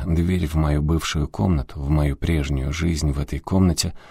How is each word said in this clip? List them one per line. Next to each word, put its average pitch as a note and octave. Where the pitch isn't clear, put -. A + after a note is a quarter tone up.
дверь F2
в D2+
мою D2
бывшую D#2
комнату, E2+
в C#2
мою D2
прежнюю C#2
жизнь D#2
в C#2
этой C#2+
комнате, F2+